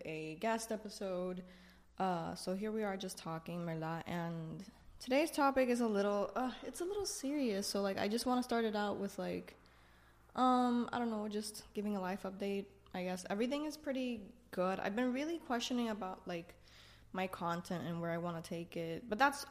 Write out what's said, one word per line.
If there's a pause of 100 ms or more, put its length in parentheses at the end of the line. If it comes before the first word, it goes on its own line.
a
guest
episode. (560)
Uh,
so
here
we
are
just
talking,
¿verdad?
And (380)
today's
topic
is
a
little,
uh, (120)
it's
a
little
serious.
So,
like,
I
just
wanna
start
it
out
with,
like, (800)
um,
I
don't
know,
just (100)
giving
a
life
update, (260)
I
guess.
Everything
is
pretty (300)
good.
I've
been
really
questioning
about,
like, (560)
my
content
and
where
I
wanna
take
it.
But
that's